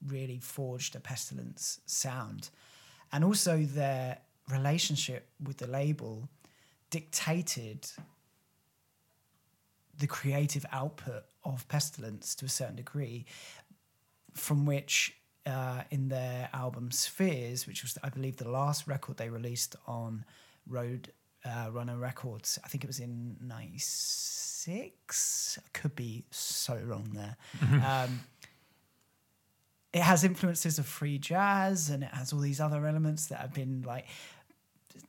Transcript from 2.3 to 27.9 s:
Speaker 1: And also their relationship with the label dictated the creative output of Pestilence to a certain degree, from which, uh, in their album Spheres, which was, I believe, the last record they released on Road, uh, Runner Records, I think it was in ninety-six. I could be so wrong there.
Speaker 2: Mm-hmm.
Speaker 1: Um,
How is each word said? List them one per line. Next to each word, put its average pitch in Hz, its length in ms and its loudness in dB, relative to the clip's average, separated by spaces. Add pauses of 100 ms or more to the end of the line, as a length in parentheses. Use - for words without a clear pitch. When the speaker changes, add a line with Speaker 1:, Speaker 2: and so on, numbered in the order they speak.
Speaker 1:
And 147 120 6
also 180 380 6
their 135 560 0 (320)
relationship 139 800 2 (120)
with 139 140 -6
the 127 100 -8
label 131 640 0 (600)
dictated 156 960 -2 (2000)
the 143 120 2
creative 143 640 2
output 135 500 -4 (220)
of 131 240 -4
Pestilence 110 640 -2
to 135 120 -8
a - 20 -4
certain 127 260 -2
degree, 120 520 -6 (1080)
from 147 320 4
which, - 480 2 (320)
uh, 127 360 -2 (100)
in 135 160 2
their 127 440 -2
album 123 380 -4
Spheres, 123 800 0
which 95 160 -8
was, 123 180 -6
I 139 60 -2
believe, 131 300 -4
the 117 100 -6
last 143 400 0
record 135 300 -4
they 117 120 -4
released 117 460 -4 (100)
on 113 380 -4 (420)
Road, 123 460 -6 (320)
uh, 117 260 -4
Runner 120 260 -4
Records, 120 680 -4
I - 40 -14
think 139 140 -4
it 139 60 -6
was 131 100 -6
in 120 420 -6
ninety-six. - 2250 -2
I - 80 -20
could - 240 -2
be 120 340 -6
so - 540 -2
wrong 107 300 -4
there. 107 220 -6 (220)
Speaker 2:
Mm-hmm. 139 260 8
Speaker 1:
Um, 127 360 2 (1700)